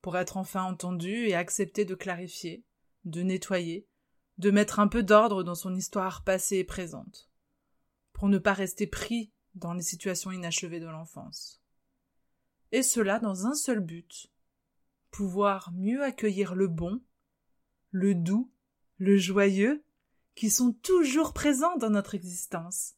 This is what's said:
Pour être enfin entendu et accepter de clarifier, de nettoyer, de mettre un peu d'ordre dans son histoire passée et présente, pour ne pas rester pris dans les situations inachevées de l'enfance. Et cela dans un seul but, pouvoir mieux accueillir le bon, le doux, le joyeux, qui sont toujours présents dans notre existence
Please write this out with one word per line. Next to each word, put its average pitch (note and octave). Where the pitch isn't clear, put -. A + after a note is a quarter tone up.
Pour F3+
être F3+
enfin F#3+
entendu F#3
et F#3+
accepter F#3
de F#3
clarifier, F3+
de E3
nettoyer, F#3
de F#3+
mettre G#3
un G#3
peu A#3
d'ordre G#3
dans F3
son F#3
histoire F#3
passée F#3+
et F#3
présente, -
pour G3+
ne G3
pas G3+
rester G3
pris -
dans E3+
les F3
situations F3+
inachevées E3+
de E3
l'enfance. -
Et B3+
cela A3
dans G3
un B3+
seul C4+
but, E3+
pouvoir G3
mieux G3+
accueillir G3+
le F#3+
bon, F3
le F#3+
doux, F#3+
le G3
joyeux, G3
qui A3
sont B3
toujours D#4
présents D4
dans A#3
notre G3+
existence F3